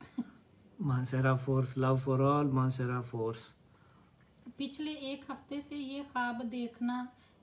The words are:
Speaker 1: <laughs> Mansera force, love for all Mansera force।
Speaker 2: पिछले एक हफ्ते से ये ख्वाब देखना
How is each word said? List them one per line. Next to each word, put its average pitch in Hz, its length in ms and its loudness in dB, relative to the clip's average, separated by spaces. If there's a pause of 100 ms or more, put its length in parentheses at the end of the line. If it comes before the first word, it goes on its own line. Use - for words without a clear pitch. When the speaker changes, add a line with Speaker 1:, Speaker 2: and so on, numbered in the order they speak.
(200)
Speaker 1:
<laughs> - 720 -6
Mansera 131 480 4
force, 131 400 2
love 131 300 4
for 131 140 4
all 143 380 4
Mansera 127 460 0 (100)
force। 113 380 -4 (1040)
Speaker 2:
पिछले 302 340 -6
एक 277 400 -8
हफ्ते 277 300 -8
से 285 140 -12
ये 277 280 -6
ख्वाब 247 380 -2
देखना 247 720 -4 (300)